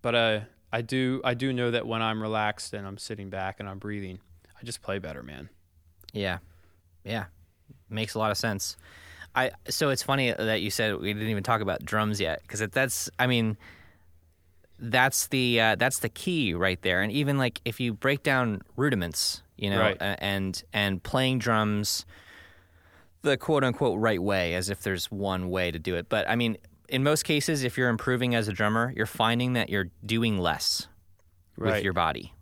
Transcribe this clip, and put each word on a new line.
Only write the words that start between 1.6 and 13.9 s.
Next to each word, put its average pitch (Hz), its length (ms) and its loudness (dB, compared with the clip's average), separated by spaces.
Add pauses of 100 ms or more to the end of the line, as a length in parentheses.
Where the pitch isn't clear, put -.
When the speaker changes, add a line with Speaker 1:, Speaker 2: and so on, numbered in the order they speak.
Speaker 1:
that 117 160 0
when 113 140 -2
I'm 110 200 0
relaxed 107 520 -2
and 101 140 -8
I'm 101 100 -12
sitting 101 320 -10
back 95 300 -6
and 101 80 -8
I'm 98 120 -10
breathing, 98 400 -8 (400)
I - 40 -18
just 117 180 -12
play 98 180 -4
better, 71 240 -10
man. 71 260 -14 (640)
Speaker 2:
Yeah. 95 240 -2 (680)
Yeah. 104 220 -6 (640)
Makes 110 260 -4
a 110 40 -2
lot 107 120 2
of 101 60 0
sense. 104 380 -2 (580)
I, 127 180 2 (180)
so 147 200 0
it's 131 140 0
funny 135 280 2
that 110 300 0
you 104 80 -2
said 107 300 0
we 101 140 -2
didn't 107 160 -2
even 101 140 0
talk 113 180 2
about 95 240 -2
drums 107 340 0
yet, 80 280 -2
'cause 104 140 -8
it, 107 120 -2
that's, 131 440 -2
I 127 100 4
mean, 113 300 2 (1200)